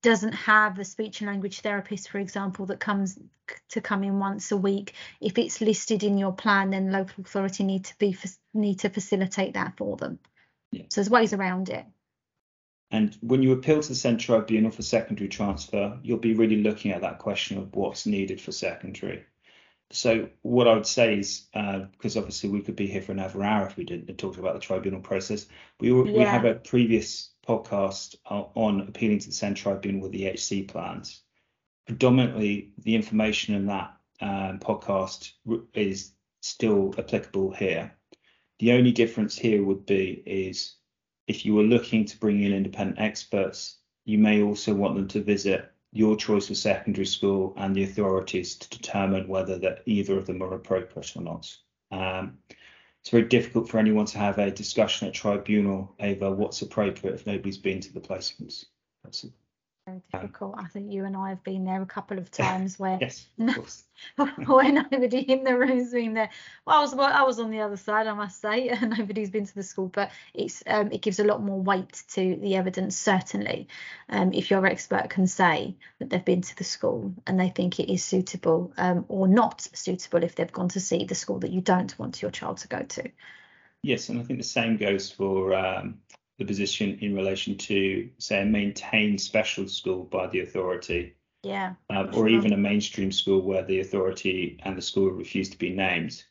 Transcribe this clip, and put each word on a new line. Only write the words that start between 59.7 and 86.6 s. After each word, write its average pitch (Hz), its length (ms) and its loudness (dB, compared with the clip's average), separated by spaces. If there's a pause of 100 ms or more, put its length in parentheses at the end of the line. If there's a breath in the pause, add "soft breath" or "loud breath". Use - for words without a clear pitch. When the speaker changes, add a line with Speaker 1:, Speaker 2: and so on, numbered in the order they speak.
Speaker 1:
Very 185 160 -14 (100)
Speaker 2:
Um, 190 80 -8
Speaker 1:
difficult. 202 380 -12
I 190 80 -12
think 202 260 -12
you 196 140 -4
and 190 100 -6
I 190 140 -4
have 190 120 -10
been 190 220 -6
there 185 160 -2
a 190 60 -6
couple 202 320 -8
of 180 120 -10
times 185 480 -2
where 190 200 -2
Speaker 2:
<laughs> - 20 -6
Yes, - 260 -6 (120)
of 226 80 0
Speaker 1:
<laughs> - 0 -
no, 254 80 2
Speaker 2:
course. - 300 -10 (340 loud breath)
Speaker 1:
<laughs> - 280 0
where 269 240 8
nobody 262 500 2
in 262 220 2
the 262 140 4
room's 247 340 2
been 233 220 -2
there. 220 160 0 (380 loud breath)
Well, 311 100 6
I 294 40 8
was, 285 120 0
I 277 300 4
was 247 180 2
on 226 100 -4
the 220 100 -4
other 202 180 -4
side, 214 280 0
I 220 60 -2
must 208 300 -8
say, 233 260 0
<laughs> - 0 -
and 226 280 0
nobody's 208 340 -4
been 202 160 -2
to - 80 -18
the 202 80 -8
school, 190 260 -6
but 202 220 -2 (240 loud breath)
it's, - 320 -6
um, 214 260 2
it 208 80 -6
gives 190 180 -2
a 208 60 2
lot 208 180 2
more 196 160 -2
weight 185 520 -2
to 185 260 0
the 196 200 0
evidence, 185 420 -2
certainly, - 720 -2 (420 loud breath)
um, 185 240 2
if - 160 -2
your 196 160 4
expert - 420 0
can 185 180 2
say 180 500 2 (220 loud breath)
that - 120 -10
they've 180 160 -2
been 180 160 4
to - 140 -12
the 175 80 -8
school - 500 -4 (120)
and 185 140 2
they 185 80 2
think 180 320 -2
it - 100 -2
is 185 140 0
suitable, 180 720 0
um, 180 320 0
or 190 180 0
not 196 460 4
suitable 180 500 -2
if 175 120 -2
they've - 180 -4
gone 185 160 -2
to 185 120 -2
see 185 260 -2
the 190 80 -4
school - 240 -6
that - 140 -4
you 185 100 -2
don't 185 360 0
want - 220 -10
your - 100 -4
child 85 280 -8
to - 100 -16
go - 140 -6
to. - 280 -10 (720 loud breath)
Speaker 2:
Yes, 127 280 -2
and 120 100 -4
I 120 40 -8
think 123 140 -6
the 117 60 -8
same 113 320 0
goes 98 340 0
for, 95 440 0
um, 95 460 -4 (380)
the 98 80 -4
position 101 560 -2